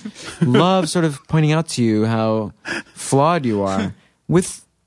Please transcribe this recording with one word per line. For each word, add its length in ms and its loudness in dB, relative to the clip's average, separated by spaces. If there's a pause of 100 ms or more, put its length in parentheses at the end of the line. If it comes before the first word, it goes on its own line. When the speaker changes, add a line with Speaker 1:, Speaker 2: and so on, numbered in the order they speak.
(200)
Speaker 1:
<laughs> 220 -6
Speaker 2:
love 480 4
sort 160 0
of 200 -6
pointing 260 2
out 180 0
to 120 -2
you 240 2
how 460 -2 (420)
flawed 520 0
you 160 0
are 300 -2 (360)
with 360 -2 (220)